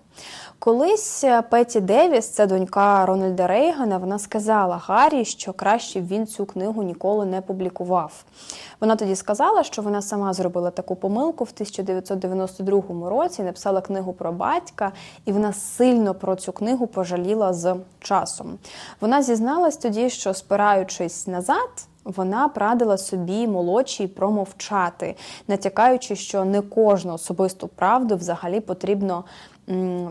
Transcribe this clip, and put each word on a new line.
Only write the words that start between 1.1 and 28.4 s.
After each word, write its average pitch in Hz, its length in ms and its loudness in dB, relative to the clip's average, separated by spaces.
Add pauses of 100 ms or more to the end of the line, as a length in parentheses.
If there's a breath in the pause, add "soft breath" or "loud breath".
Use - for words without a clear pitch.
е, 240 180 6
Петті 240 400 2
Девіс, 226 480 4
це 208 180 4
донька 190 580 4
Рональда 185 420 2
Рейгана, 247 500 2
вона 190 220 -4
сказала 202 640 0
Гаррі, 254 400 4
що - 280 -10
краще 196 480 0
б 175 60 -6
він 214 200 -2
цю 208 180 -6
книгу 208 380 -4
ніколи 190 420 0
не 190 160 -2
публікував. 180 800 -2 (560 loud breath)
Вона 220 160 4
тоді 196 200 0
сказала, 294 480 2
що - 180 -6
вона 208 200 -2
сама 202 320 -2
зробила 175 360 -2
таку 180 260 -6
помилку 247 480 -2
в 220 80 -8
тисяча 202 320 -8
дев'ятсот 190 360 -4
дев'яносто 185 440 -4
другому 190 460 0
році, 285 340 0
написала 190 380 -2
книгу 190 320 -6
про 170 180 -6
батька, 196 600 -2 (340 loud breath)
і 208 60 -2
вона 202 220 0
сильно 226 600 2
про 190 220 -2
цю 185 160 -8
книгу 233 360 -2
пожаліла 185 640 0
з 175 220 0 (240)
часом. - 580 -2 (440 loud breath)
Вона 254 200 4
зізналась 269 560 2
тоді, 233 320 0
що, 196 240 -4
спираючись 190 920 0
назад, 269 600 -2 (160)
вона 196 440 -2
б - 80 -2
радила 220 420 2
собі 196 500 -2
молодшій 196 600 0
промовчати, 196 1080 -2 (320 loud breath)
натякаючи, 214 680 2
що 190 300 -4
не 202 160 2
кожну 202 520 2
особисту 185 540 -4
правду 220 480 2
взагалі 175 440 -4